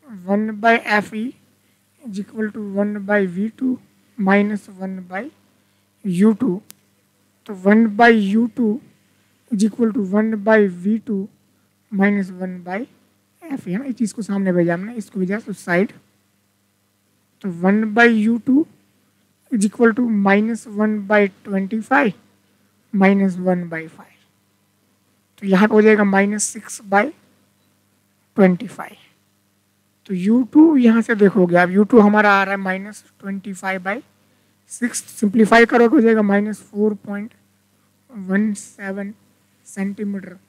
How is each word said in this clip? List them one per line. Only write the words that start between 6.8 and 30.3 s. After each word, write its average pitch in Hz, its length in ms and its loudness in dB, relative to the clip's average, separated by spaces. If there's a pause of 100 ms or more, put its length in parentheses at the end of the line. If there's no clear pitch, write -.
तो 208 80 -14 (100)
वन 214 200 6 (120)
by 233 140 6
यू 220 360 2 (100)
टू 233 120 0 (840)
is 214 180 0
equal 226 280 -2
to 208 80 -2 (100)
one 214 160 0 (160)
by 220 120 4 (260)
वी 214 120 0 (100)
टू 202 120 -4 (760)
minus 196 460 -2
one 185 180 -10 (120)
by 190 120 -8 (600)
एफ़ 285 260 -12
ई, 175 40 -6
है 190 60 -4
ना, 277 60 -8
इस 262 120 -8
चीज़ 214 180 -4
को 233 80 -12
सामने 196 300 -2
भेजा 175 220 0
हमने, 202 200 -10
इसको 208 260 -10
भेजा 196 280 -4
उस 196 160 -14
साइड। 185 280 -2 (1500)
तो 190 60 -6 (100)
वन 202 240 2 (100)
by 233 120 6
यू 226 400 2
टू 269 200 2 (840)
is 208 140 0
equal 226 300 2
to 254 80 -2 (180)
minus 208 400 0 (160)
one 214 160 0 (140)
by 208 100 2 (260)
twenty-five 214 680 -2 (800)
minus 196 420 2 (120)
one 180 200 0
by 160 200 -12
five। - 280 -20 (1200)
तो 202 80 -10
यहाँ 190 220 4
पे 220 60 -2
हो 214 80 6
जाएगा 214 220 4
minus 202 500 0
six - 260 -18 (140)
by 202 80 2 (1300)
twenty-five। 185 600 -2 (1120)
तो 196 80 -6
यू 214 280 2 (100)